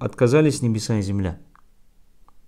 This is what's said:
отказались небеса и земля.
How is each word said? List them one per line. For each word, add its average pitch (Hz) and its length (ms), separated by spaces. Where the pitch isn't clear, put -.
отказались 127 640
небеса 110 380
и - 20
земля. 95 360